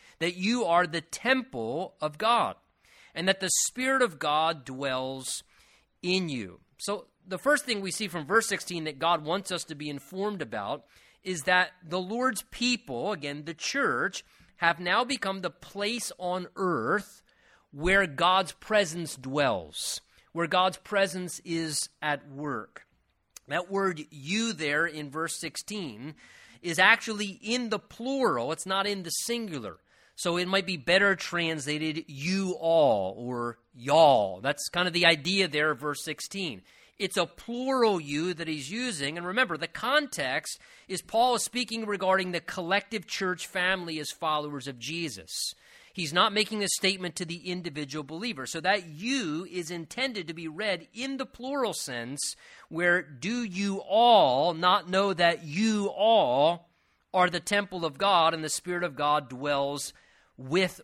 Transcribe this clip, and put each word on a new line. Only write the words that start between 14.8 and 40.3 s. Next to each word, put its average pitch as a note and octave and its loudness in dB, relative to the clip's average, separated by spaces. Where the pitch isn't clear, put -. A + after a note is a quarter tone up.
become G3 -4
the F3+ -4
place G#3 -6
on F3+ -4
earth F3 0
where F#3 4
God's F3 2
presence E3+ 0
dwells, B2+ -2
where E3+ 0
God's F#3 2
presence F#3 -2
is E3 -4
at D3 -2
work. C#3 -8
That D3+ -4
word F#3+ 0
"you" F#3 -2
there D3+ 0
in D3+ -6
verse D#3+ -4
sixteen D3+ -8
is E3+ -4
actually G#3 4
in A#3 -2
the G#3 0
plural. A3+ 0
It's - -6
not F#3+ 0
in G3+ -2
the E3 -8
singular. D#3+ -4
So F3 0
it F3+ 0
might F#3+ 2
be F#3 -2
better F#3 4
translated D#3 -2
"you F3+ -2
all" C#3 6
or A#2+ -6
"y'all." B2 6
That's C#3 -2
kind F3 -2
of F3 -4
the E3+ 4
idea E3+ 4
there D3+ 2
of C3 -2
verse D3 -6
sixteen. D#3 -8
It's G3 -4
a F3 2
plural A#3+ 0
"you" D3+ -2
that D#3+ -8
he's D3 -6
using. E3+ -4
And E3+ -8
remember, F#3+ 0
the E3 -6
context A3 -2